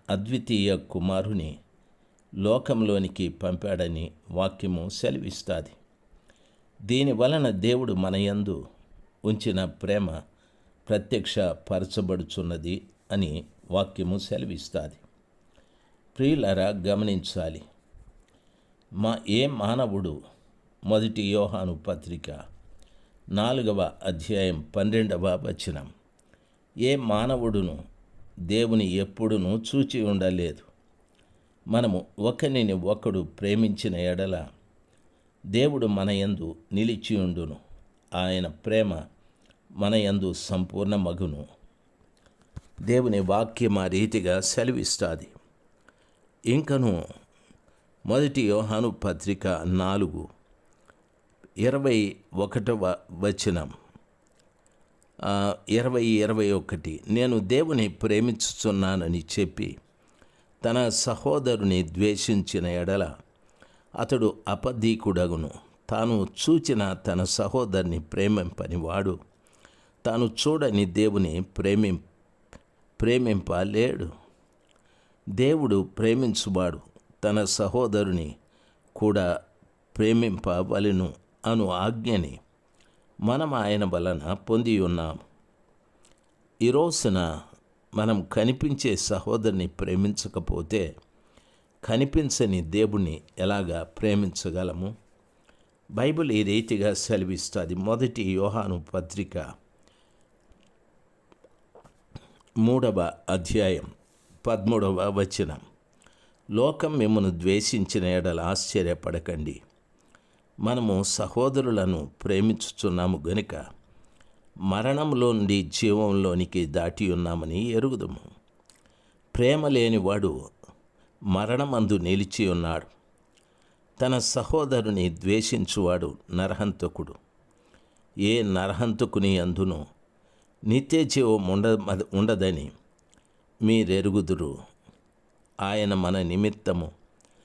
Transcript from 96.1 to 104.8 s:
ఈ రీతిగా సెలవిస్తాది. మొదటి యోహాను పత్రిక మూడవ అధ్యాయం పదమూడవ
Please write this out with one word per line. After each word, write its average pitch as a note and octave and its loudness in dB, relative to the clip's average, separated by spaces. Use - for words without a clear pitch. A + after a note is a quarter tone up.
ఈ G#2+ 4
రీతిగా G#2 2
సెలవిస్తాది. F#2 -2
మొదటి A2 0
యోహాను G2 0
పత్రిక F2 -6
మూడవ A2+ 4
అధ్యాయం F#2 0
పదమూడవ G2+ 2